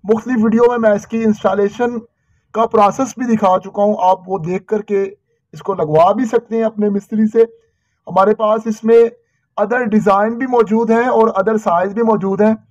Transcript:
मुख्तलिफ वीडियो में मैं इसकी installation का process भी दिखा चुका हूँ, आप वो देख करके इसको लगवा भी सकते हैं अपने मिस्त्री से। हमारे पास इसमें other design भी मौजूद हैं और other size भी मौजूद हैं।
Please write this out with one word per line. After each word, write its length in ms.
मुख्तलिफ 340
वीडियो 340
में 80
मैं 160
इसकी 280
installation 720
का 140
process 520
भी 80
दिखा 320
चुका 240
हूँ, 180
आप 260
वो 140
देख 280
करके 340
इसको 220
लगवा 380
भी 140
सकते 280
हैं 100
अपने 260
मिस्त्री 360
से। 200
हमारे 280
पास 320
इसमें 320
other 300
design 500
भी 120
मौजूद 420
हैं 180
और 260
other 240
size 340
भी 120
मौजूद 360
हैं। 140